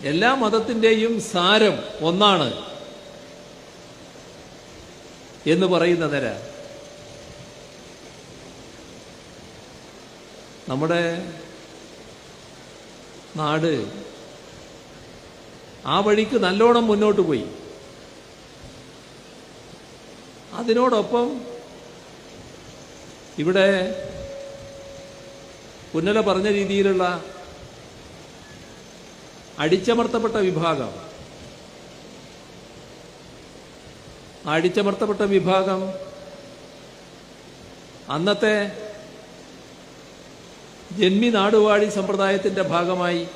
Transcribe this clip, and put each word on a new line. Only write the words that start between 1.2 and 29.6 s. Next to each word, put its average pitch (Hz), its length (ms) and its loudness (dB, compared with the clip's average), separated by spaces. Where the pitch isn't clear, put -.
സാരം 190 440 6
ഒന്നാണ് 185 380 4
എന്ന് 185 200 2
പറയുന്ന 170 400 4
നില, 131 120 0
നമ്മുടെ 160 300 0
നാട് 156 320 2
ആ 160 40 4
വഴിക്ക് 214 380 4
നല്ലോണം 226 440 6
മുന്നോട്ട് 208 380 4
പോയി. 127 180 2
അതിനോടൊപ്പം 240 640 4
ഇവിടെ 185 260 6
പുന്നല 185 260 2
പറഞ്ഞ 190 200 2
രീതിയിലുള്ള 196 460 2